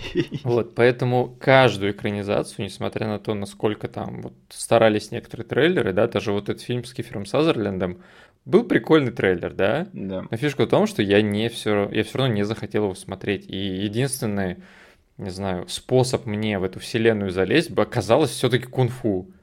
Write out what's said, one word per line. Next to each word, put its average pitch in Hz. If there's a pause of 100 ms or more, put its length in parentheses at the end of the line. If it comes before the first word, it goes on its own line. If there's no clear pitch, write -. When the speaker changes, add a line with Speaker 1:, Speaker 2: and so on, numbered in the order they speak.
(440)
Speaker 1:
Вот, 120
поэтому 123
каждую 110
экранизацию, 104
несмотря 101
на 104
то, 110
насколько 104
там -
вот - (160)
старались 110
некоторые 113
трейлеры, 127
да, 104
даже 104
вот 101
этот -
фильм 120
с -
Кифером 110
Сазерлендом, 101 (480)
был 170
прикольный 160
трейлер, 92
да? 107
Speaker 2:
Да. 95
Speaker 1:
Но 113
фишка 135
в 95
том, 180
что 127
я 98
не 107
все -
ра-, 101
я 110
все -
равно 131
не 101
захотел 104
его 92
смотреть. 98
И 98
единственный, 101 (600)
не 104
знаю, 92
способ -
мне 107
в 92
эту 95
вселенную 110
залезть 95
бы 98
оказалось 120
все-таки 127
кунг-фу. 113 (140)